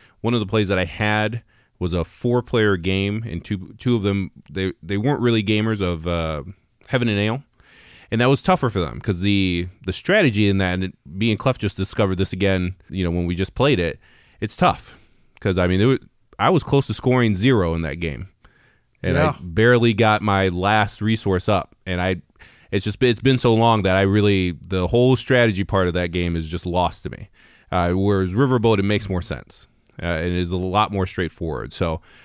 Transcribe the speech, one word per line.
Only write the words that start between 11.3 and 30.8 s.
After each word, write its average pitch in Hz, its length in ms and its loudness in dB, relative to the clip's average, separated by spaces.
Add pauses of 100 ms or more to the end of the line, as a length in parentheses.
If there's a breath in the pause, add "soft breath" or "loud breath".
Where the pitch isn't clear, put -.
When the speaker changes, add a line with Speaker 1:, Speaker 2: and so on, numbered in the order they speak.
Speaker 1:
and 101 80 0
Clef 131 180 -2
just - 180 -4
discovered 95 440 -2
this 95 140 -2
again, 92 420 0 (140)
you 95 140 -4
know, 87 60 0
when 87 160 -2
we 87 80 -2
just 90 220 -4
played 131 240 2
it, 82 200 -4 (400 soft breath)
it's - 160 -6
tough. - 440 -2 (400 soft breath)
'Cause, 95 180 0
I 90 80 2
mean, 90 160 2
it 110 60 4
wa-, 131 200 0 (300)
I 117 140 2
was 170 120 2
close 139 220 2
to - 80 -4
scoring 123 400 2
zero 95 400 2
in 82 80 -4
that 73 180 -6
game. 82 280 -6 (760 soft breath)
And 107 140 0
Speaker 2:
Yeah. 151 140 2
Speaker 1:
I 135 120 -6
barely 113 540 4
got 107 260 4
my 98 280 2
last 98 520 0
resource 104 480 0
up. - 260 -2 (120)
And 90 120 -4
I, 92 220 -2 (480 loud breath)
it's 101 160 -2
just, 107 160 -2
it's 123 200 2
been 127 180 4
so 117 160 4
long 113 280 4
that 92 120 2
I 98 60 4
really, 98 500 2
the 90 360 -4
whole 123 280 4
strategy 117 480 2
part 95 240 0
of 85 80 -2
that 90 160 -2
game 87 240 -2
is 80 120 -4
just 85 200 -6
lost 87 360 -2
to - 60 -10
me. - 200 -16 (420 soft breath)
Uh, 90 220 0
whereas 95 400 0
Riverboat, 117 440 4
it 98 80 0
makes 101 240 -2
more 90 140 -2
sense. - 420 -10 (360)
Uh, 85 40 -8
and 87 280 -2
is 90 180 -2
a 92 60 -2
lot 95 340 0